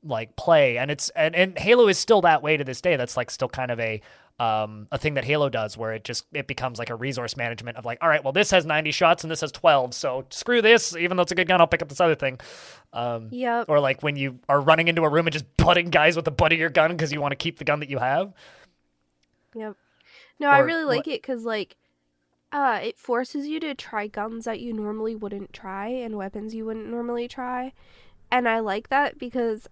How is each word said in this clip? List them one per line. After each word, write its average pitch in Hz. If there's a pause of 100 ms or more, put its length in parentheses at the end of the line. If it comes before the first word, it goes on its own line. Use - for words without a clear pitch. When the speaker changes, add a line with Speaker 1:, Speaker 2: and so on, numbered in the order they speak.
Speaker 1:
like, 117
play. 139
And 135
it's, 147
and, 165
and 180
Halo 233
is 190
still 214
that 170
way 151
to 143
this 131
day. 180
That's, 123
like, 123
still -
kind 127
of 117
a, 110 (380)
um, 107
a 147
thing 151
that 135
Halo 143
does, 110
where 110
it 110
just, -
it 143
becomes, 123
like, 117
a 120
resource 123
management 117
of, 110
like, 120
"All 165
right, 151
well, 139
this 202
has 180
ninety 156
shots 170
and 160
this 160
has 151
twelve, 135
so 135
screw 240
this, 220
even 175
though 180
it's 170
a 180
good 180
gun, 180
I'll 165
pick 170
up 147
this 143
other 165
thing." 131 (540)
Um, 117
Speaker 2:
Yep. 240
Speaker 1:
or, 147
like, 135
when 147
you 135 (100)
are 143
running 160
into 165
a 151
room 165
and 156
just 147 (120)
butting 170
guys 160
with 160
the 165
butt 156
of 165
your 160
gun 165
'cause 151
you 151
wanna 143
keep -
the -
gun 143
that 139
you 135
have. 156 (1200)
Speaker 2:
Yep. 214 (640)
No, 285
I 277
Speaker 1:
Or 277
Speaker 2:
really 330
Speaker 1:
what 262
Speaker 2:
like 285
it 294
'cause, 240
like, 214 (720)
uh, 269
it -
forces 254
you 311
to 302
try 214
guns 220
that 226
you 233
normally 220
wouldn't 202
try 196
and 240
weapons 208
you 220
wouldn't 220
normally 240
try. 254 (560)
And 247
I 226
like 214
that 277
because 233